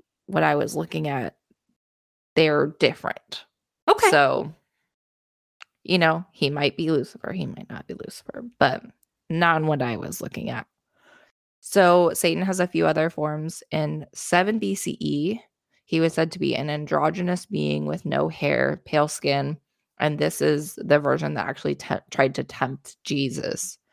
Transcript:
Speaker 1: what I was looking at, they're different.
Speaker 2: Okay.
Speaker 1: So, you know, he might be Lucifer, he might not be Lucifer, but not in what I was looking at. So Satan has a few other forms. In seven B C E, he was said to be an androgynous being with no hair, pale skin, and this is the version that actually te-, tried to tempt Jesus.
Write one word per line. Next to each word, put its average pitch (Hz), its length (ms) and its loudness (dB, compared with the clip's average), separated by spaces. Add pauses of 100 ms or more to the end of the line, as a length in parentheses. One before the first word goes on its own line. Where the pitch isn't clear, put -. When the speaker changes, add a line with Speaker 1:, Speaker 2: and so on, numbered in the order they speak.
(260)
Speaker 1:
what 175 160 0
I 151 140 4
was 151 180 -2
looking 156 340 -4
at, 127 280 -6 (960)
they're 151 340 4 (120)
different. - 640 -2 (440)
Speaker 2:
Okay. 403 220 6
Speaker 1:
So, 143 420 4 (1300)
you 180 160 0
know, 165 340 4
he 139 180 0
might 143 260 0
be 160 140 0
Lucifer, - 420 -2
he 185 140 -6
might - 240 -12
not - 160 -14
be - 80 -12
Lucifer, - 500 -14 (140)
but - 240 2 (460)
not 165 320 2
in 156 60 0
what 147 160 2
I 120 140 -2
was - 240 -10
looking - 300 -8
at. - 160 -8 (920)
So 175 540 6
Satan 165 280 0
has 190 180 -2
a 180 60 2
few 165 200 2
other 156 240 2
forms. 156 600 -6
In 156 440 -4
seven 196 440 0
B 202 160 -2
C - 260 -6
E, 151 400 -2 (440)
he 160 160 0
was 160 140 2
said 160 180 0
to - 60 -12
be 151 160 -2
an 147 160 -4
androgynous 156 760 -2
being 147 400 -2
with 151 200 -6
no 147 220 0
hair, 143 580 0
pale 151 220 2
skin, 143 500 -2 (400)
and 147 200 0
this 151 220 -2
is 151 360 0
the 147 220 2
version 147 360 0
that - 120 -4
actually 147 280 -4
te-, - 200 -6 (160)
tried 135 260 2
to 135 80 -4
tempt - 600 -6
Jesus. - 760 -4 (140)